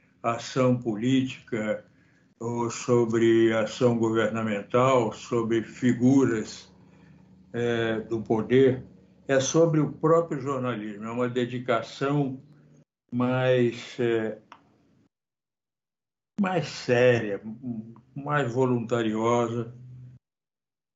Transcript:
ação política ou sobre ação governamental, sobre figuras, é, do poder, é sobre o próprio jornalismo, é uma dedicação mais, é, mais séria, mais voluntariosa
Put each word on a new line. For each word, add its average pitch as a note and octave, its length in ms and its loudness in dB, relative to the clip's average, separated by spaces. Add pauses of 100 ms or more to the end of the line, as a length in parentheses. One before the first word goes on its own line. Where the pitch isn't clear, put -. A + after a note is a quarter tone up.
(220)
ação B2 580 0
política A#2 1040 -2 (580)
ou A#2 300 -4
sobre A2+ 840 4
ação A2+ 460 0
governamental, A2+ 1120 0
sobre A2+ 480 -2
figuras, A#2+ 1120 0 (800)
é, A#2 460 -2
do A2+ 200 -6
poder, A#2+ 640 2 (440)
é C3+ 120 2
sobre D#3+ 400 4
o C3+ 120 0
próprio E3 500 0
jornalismo, A#2 640 -6
é A2+ 60 -8
uma B2 180 -2
dedicação B2+ 1120 -2 (720)
mais, B2 840 0
é, A2+ 400 -2 (2000)
mais F#3 260 -2
séria, A#2+ 720 2 (760)
mais C#3 360 -2
voluntariosa A#2 1200 -2 (1200)